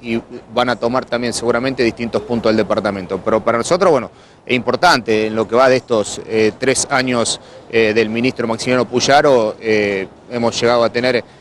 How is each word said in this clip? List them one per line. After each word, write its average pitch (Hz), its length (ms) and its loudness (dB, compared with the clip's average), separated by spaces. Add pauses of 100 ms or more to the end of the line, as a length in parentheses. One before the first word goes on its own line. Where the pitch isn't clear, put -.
y 117 200 -4 (320)
van 123 160 0
a 117 80 0
tomar 120 260 -2
también 120 300 -4
seguramente 123 500 -2
distintos 113 380 -2
puntos 113 280 -2
del 110 80 2
departamento. 98 640 -2
Pero 110 200 0
para 113 140 0
nosotros, 175 340 2
bueno, 117 180 0 (360)
es 123 100 -2
importante, 117 720 2
en 110 80 -4
lo 113 100 0
que 110 120 -2
va 131 100 6
de 131 80 4
estos, 117 500 -2
eh, 110 320 0
tres 127 320 -2
años, 127 520 -2 (280)
eh, 113 240 2
del 110 160 2
ministro 117 380 -2
Maximiliano 120 380 0
Puyaro, 127 760 2
eh, 101 480 0 (240)
hemos 117 280 -2
llegado 120 260 2
a 110 40 2
tener, 120 340 0 (180)